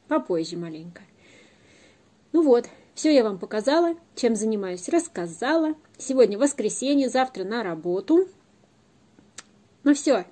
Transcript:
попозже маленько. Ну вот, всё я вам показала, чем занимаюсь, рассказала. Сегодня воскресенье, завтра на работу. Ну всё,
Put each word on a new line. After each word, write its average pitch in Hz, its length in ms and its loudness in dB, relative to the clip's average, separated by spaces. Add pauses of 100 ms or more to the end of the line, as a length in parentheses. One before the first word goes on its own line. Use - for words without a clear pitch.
попозже 170 500 -2
маленько. 170 440 -12 (1300)
Ну 330 120 4
вот, 247 240 4 (260)
всё - 180 0
я 269 120 6
вам 196 160 -2
показала, 294 560 0 (200)
чем 226 200 0
занимаюсь, 196 540 -4
рассказала. 302 840 -2 (220)
Сегодня 233 400 2
воскресенье, 262 720 0
завтра 254 340 -2
на 220 200 -6
работу. 185 640 0 (1600)
Ну 285 100 4
всё, 254 380 0